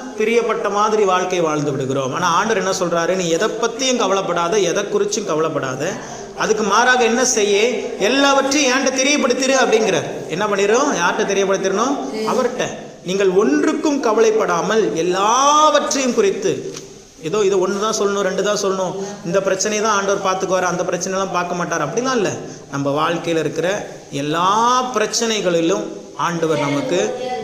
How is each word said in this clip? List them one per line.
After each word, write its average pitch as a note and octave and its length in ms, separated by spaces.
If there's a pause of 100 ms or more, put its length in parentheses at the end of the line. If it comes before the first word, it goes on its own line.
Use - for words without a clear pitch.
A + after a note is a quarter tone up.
(180)
பிரியப்பட்ட A3 520
மாதிரி G#3+ 320
வாழ்க்கை F#3 380
வாழ்ந்து D3+ 300
விடுகிறோம். C3+ 440
ஆனா E3+ 120
ஆண்டவர் F#3+ 360
என்ன F#3+ 160
சொல்றாரு? E3+ 360
"நீ F3+ 140
எதை E3+ 200
பத்தியும் A#3 480
கவலைப்படாத, F#3+ 640
எதை F3 240
குறிச்சும் G3+ 440
கவலைப்படாத, D3+ 680 (460)
அதுக்கு A3 240
மாறாக A#3 420
என்ன A#3+ 200
செய்ய? G#3 440 (300)
எல்லாவற்றையும் C4+ 720
என்கிட்ட C4+ 160
தெரியப்படுத்திரு" C4+ 680 (100)
அப்படிங்கிறார். F#3+ 640
என்ன F#3+ 180
பண்ணிரும்? G#3 480
யார்கிட்ட F#3+ 280
தெரியப்படுத்திடணும்? G3 760 (180)
அவர்கிட்ட. A3 480 (440)
"நீங்கள் F#3+ 220
ஒன்றுக்கும் C#4+ 720
கவலைப்படாமல் G#3 960
எல்லாவற்றையும் C4 1160
குறித்து", G3 580 (500)
ஏதோ G3 220
இது F#3 240
ஒண்ணு G3+ 120
தான் A3 180
சொல்லணும், G3+ 220
ரெண்டு F#3+ 220
தான் G3+ 200
சொல்லணும், F#3+ 420 (200)
இந்த F#3 180
பிரச்சனையை G#3 440
தான் G#3+ 100
ஆண்டவர் G3 360
பார்த்துக்குவாரு, F#3 320
அந்த F3 180
பிரச்சனையெல்லாம் F#3 500
பார்க்க F3 220
மாட்டார், E3 340
அப்படிலாம் B3 280
இல்ல. F3+ 140 (400)
நம்ம C#3+ 380
வாழ்க்கையில E3+ 300
இருக்கிற D#3+ 480 (240)
எல்லா F#3+ 720 (120)
பிரச்சனைகளிலும் G3+ 880 (340)
ஆண்டவர் D#3+ 420
நமக்கு D#3 560 (300)